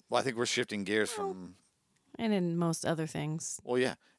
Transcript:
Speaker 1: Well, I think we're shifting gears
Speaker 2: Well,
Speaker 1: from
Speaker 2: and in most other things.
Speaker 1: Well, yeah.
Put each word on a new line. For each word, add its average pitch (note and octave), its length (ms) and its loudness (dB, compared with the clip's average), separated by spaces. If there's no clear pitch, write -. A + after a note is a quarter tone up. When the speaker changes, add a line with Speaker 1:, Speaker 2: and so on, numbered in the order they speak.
Speaker 1:
Well, A#2 120 4
I - 20 -2
think A#2+ 140 0
we're A#2+ 80 2
shifting G#2+ 400 0
gears G#2 320 2
Speaker 2:
Well, G2 160 -2
Speaker 1:
from F#2 220 -12
Speaker 2:
and A3+ 160 0
in F3 240 2
most E3+ 280 0
other D#3+ 220 0
things. D#3 580 -6
Speaker 1:
Well, B2 120 2
yeah. B2+ 180 2